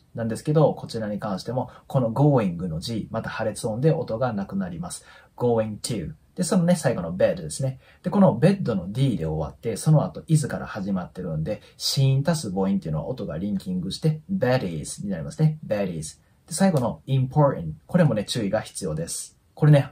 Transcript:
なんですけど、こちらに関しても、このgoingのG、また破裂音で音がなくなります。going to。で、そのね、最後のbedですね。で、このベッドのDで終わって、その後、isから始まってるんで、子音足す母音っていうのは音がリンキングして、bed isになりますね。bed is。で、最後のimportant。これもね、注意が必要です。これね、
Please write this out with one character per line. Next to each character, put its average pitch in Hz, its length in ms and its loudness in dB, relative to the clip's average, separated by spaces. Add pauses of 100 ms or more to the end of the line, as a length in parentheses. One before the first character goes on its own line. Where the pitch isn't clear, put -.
(160)
な 117 80 -4
ん 113 60 -2
で 113 80 -4
す - 80 -12
け 151 80 2
ど、 147 200 6
こ - 140 -12
ち 110 140 -6
ら 104 80 -6
に 104 100 -6
関 101 200 -4
し - 40 -12
て - 80 -8
も、 123 180 -4 (180)
こ 135 120 0
の 117 140 0
going 104 560 2
の 80 100 -6
G、 107 320 -6
ま 113 100 -4
た - 80 -8
破 - 140 -6
裂 110 240 -4
音 110 140 -4
で 156 100 4
音 113 260 -2
が 123 140 -2
な 98 140 -4
く 98 100 -8
な 92 140 -4
り 85 100 -10
ま 85 100 -8
す。 - 160 -14 (300)
going 110 460 0
to。 82 320 -6 (220)
で、 185 80 -2
そ 202 140 2
の 170 60 4
ね、 175 120 4
最 123 200 0
後 90 60 -6
の 90 140 -6
bed 98 200 2
で 78 140 -10
す 139 140 -6
ね。 131 160 -4 (240)
で、 180 60 -4
こ 202 120 4
の 127 160 6
ベ 156 140 6
ッ 196 100 2
ド 113 140 0
の 90 160 -6
D 117 260 2
で 80 80 -4
終 78 160 -2
わ 76 120 -6
っ - 40 -20
て、 110 180 -6
そ 156 160 2
の 147 120 6
後、 92 240 -8
is 151 200 2
か 90 120 -6
ら - 60 -10
始 98 280 -6
ま 90 120 -2
っ - 60 -14
て 90 100 -12
る 82 160 -6
ん 78 60 -2
で、 104 180 -6 (160)
子 135 360 2
音 139 160 0
足 160 140 2
す 101 80 -6
母 95 100 0
音 98 160 2
っ - 20 -2
て - 80 -8
い 78 40 -4
う - 20 -2
の 78 60 -2
は - 80 -6
音 - 180 -6
が 82 120 -6
リ 101 140 -4
ン 98 60 -2
キ 92 160 -6
ン 90 80 -2
グ 95 100 -6
し - 80 -8
て、 156 220 0 (100)
bed 120 360 0
is 78 360 -8
に 101 60 -6
な 92 80 -4
り 78 60 -6
ま - 80 -10
す - 100 -2
ね。 156 240 2
bed 98 320 -2
is。 - 240 -12 (240)
で、 - 80 -12
最 190 200 4
後 131 80 2
の 113 260 -4
important。 131 640 2 (160)
こ - 100 2
れ 175 60 8
も 123 120 4
ね、 101 100 -2
注 117 180 -4
意 98 60 -2
が 107 100 0
必 - 240 -10
要 78 120 -4
で 78 120 -4
す。 - 320 -12 (140)
こ - 120 0
れ 151 60 10
ね、 139 200 6